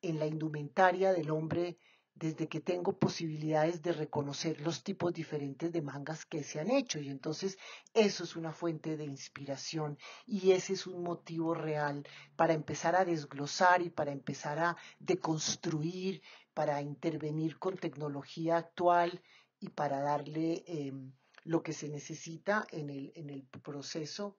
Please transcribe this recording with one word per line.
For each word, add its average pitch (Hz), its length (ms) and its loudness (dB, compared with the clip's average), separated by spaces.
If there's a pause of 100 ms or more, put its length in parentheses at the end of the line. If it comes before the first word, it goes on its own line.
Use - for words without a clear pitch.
en 160 180 -2
la 151 60 0
indumentaria 156 840 4
del 160 200 0
hombre 165 460 0 (360)
desde 160 340 -2
que 160 120 -4
tengo 180 400 0
posibilidades 156 840 2
de 170 120 2
reconocer 147 680 -2
los 151 220 -2
tipos 180 280 0
diferentes 151 600 -4
de 165 100 0
mangas 143 440 -6
que 151 180 -4
se - 160 -6
han 170 100 -2
hecho. 254 300 2
Y 139 100 -6
entonces 156 480 -4 (380)
eso 202 300 6
es - 100 -10
una 160 160 -4
fuente 156 440 -2
de 151 100 -6
inspiración 143 920 -6 (300)
y 190 240 4
ese 185 220 4
es 185 120 -4
un 180 160 -6
motivo 165 540 -2
real 147 500 -2 (300)
para 165 180 6
empezar 160 420 2
a 185 100 6
desglosar 165 760 4
y 175 80 -2
para 147 220 -2
empezar 147 480 -4
a 170 180 2 (220)
deconstruir, 165 1200 0 (320)
para 147 280 0
intervenir 156 760 -2
con 190 180 -2
tecnología 156 840 -2
actual 175 640 2 (360)
y 196 100 -10
para 139 320 -2
darle, 147 680 0
em, 135 460 -6 (300)
lo 160 200 0
que 160 100 -6
se 147 160 -8
necesita 160 840 -4
en 151 180 -6
el, 139 260 -10
en 151 160 -12
el 135 140 -12
proceso 139 920 -8